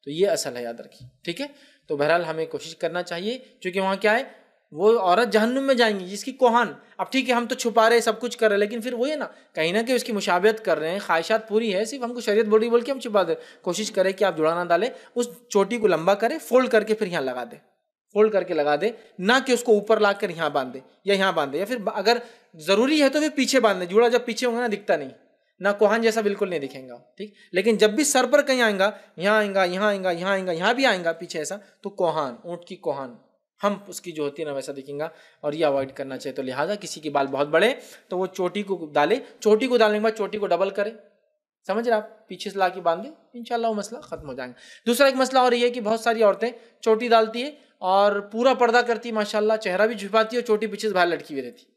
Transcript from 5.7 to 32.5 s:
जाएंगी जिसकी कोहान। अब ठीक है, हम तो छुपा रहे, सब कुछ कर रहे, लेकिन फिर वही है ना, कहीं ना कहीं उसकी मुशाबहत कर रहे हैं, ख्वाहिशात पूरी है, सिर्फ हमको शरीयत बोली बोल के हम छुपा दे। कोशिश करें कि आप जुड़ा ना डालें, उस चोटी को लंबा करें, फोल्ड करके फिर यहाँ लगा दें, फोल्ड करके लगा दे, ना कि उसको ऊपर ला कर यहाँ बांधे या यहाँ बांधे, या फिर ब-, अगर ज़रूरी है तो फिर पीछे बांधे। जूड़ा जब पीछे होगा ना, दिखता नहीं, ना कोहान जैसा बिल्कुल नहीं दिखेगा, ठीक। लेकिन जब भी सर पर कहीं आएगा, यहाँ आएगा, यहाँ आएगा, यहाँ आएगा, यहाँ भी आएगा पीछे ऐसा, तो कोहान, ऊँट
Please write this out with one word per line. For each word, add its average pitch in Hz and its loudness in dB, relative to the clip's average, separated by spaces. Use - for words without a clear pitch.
जाएंगी 214 2
जिसकी 202 -10
कोहान। 233 2
अब 240 -6
ठीक 262 0
है, 240 2
हम 240 0
तो 254 -4
छुपा 226 4
रहे, 233 6
सब 226 -2
कुछ 233 -6
कर 220 2
रहे, 202 2
लेकिन 214 -2
फिर 247 -8
वही 254 -2
है 302 -4
ना, 233 -6
कहीं 165 0
ना 220 0
कहीं 247 0
उसकी 240 -4
मुशाबहत 202 2
कर 160 0
रहे 160 -4
हैं, 202 -4
ख्वाहिशात 220 0
पूरी 214 0
है, 190 0
सिर्फ 254 -8
हमको 240 -8
शरीयत 214 2
बोली 220 4
बोल 240 2
के 277 -6
हम 269 -4
छुपा 202 0
दे। 160 -2
कोशिश 190 -4
करें 190 0
कि 202 0
आप 165 0
जुड़ा 156 2
ना 175 -2
डालें, 175 2
उस 240 -2
चोटी 202 2
को 214 0
लंबा 175 2
करें, 233 -2
फोल्ड 247 2
करके 214 2
फिर 214 -2
यहाँ 170 -4
लगा 123 -6
दें, - -20
फोल्ड 214 4
करके 180 0
लगा 147 2
दे, 214 -2
ना 240 4
कि 262 0
उसको 233 2
ऊपर 208 2
ला 208 4
कर 202 -4
यहाँ 160 -2
बांधे 131 -4
या 196 4
यहाँ 190 2
बांधे, 143 -2
या 196 -2
फिर 247 -6
ब-, 208 -4
अगर 233 2
ज़रूरी 220 2
है 269 4
तो 294 0
फिर 302 0
पीछे 262 2
बांधे। 196 2
जूड़ा 220 4
जब 240 0
पीछे 233 -4
होगा 233 -2
ना, 247 -2
दिखता 202 -2
नहीं, 135 -10
ना 202 0
कोहान 214 2
जैसा 226 2
बिल्कुल 202 -2
नहीं 165 -4
दिखेगा, 131 -12
ठीक। 214 -14
लेकिन 196 2
जब 214 4
भी 302 0
सर 254 2
पर 285 4
कहीं 262 0
आएगा, 208 2
यहाँ 208 2
आएगा, 196 2
यहाँ 185 0
आएगा, 190 -2
यहाँ 180 -2
आएगा, 185 -2
यहाँ 185 0
भी 269 0
आएगा 180 2
पीछे 170 -10
ऐसा, 180 -8
तो 202 -10
कोहान, 156 -2
ऊँट 175 -12